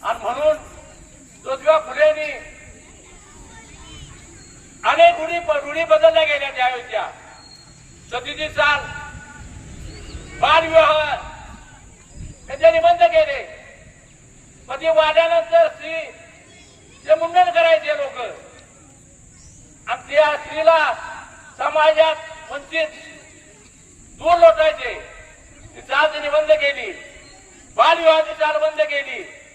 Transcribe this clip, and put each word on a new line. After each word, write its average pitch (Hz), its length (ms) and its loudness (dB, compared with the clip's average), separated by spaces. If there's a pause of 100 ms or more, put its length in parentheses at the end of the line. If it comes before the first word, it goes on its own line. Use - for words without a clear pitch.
आणि 302 160 -6
म्हणून 294 380 -2 (840)
ज्योतिबा 277 360 0
फुलेंनी 302 520 -2 (2500)
अनेक 339 300 4
रूढी, 320 460 -4
रूढी 302 180 -6
बदलल्या 320 400 4
गेल्या 285 280 -4
त्यावेळेच्या. 247 580 -6 (1000)
सतीची 285 380 -10
चाल, 285 340 0 (1600)
बालविवाह 311 760 2 (1300)
हे 269 100 -12
त्यांनी 330 200 4
बंद 349 240 2
केले. 330 580 -2 (1080)
पती 269 180 -6
वारल्यानंतर 330 800 2
स्त्री 320 340 -10 (1040)
जे 311 100 4
मुंडन 339 360 2
करायचे 311 460 2
लोक, 262 200 -8 (1700)
आणि 240 260 -6
त्या 302 220 4
स्त्रीला 311 560 0 (640)
समाजात 311 580 2 (340)
वंचित 311 380 -6 (1300)
दूर 339 180 2
लोटायचे, 311 560 4 (840)
ती - 60 -20
चाल 294 300 0
त्यांनी 294 180 -6
बंद 302 220 2
केली. 302 400 0 (840)
बालविवाहाची 320 580 4
चाल 302 240 -2
बंद 311 240 -2
केली. 294 600 -6 (120)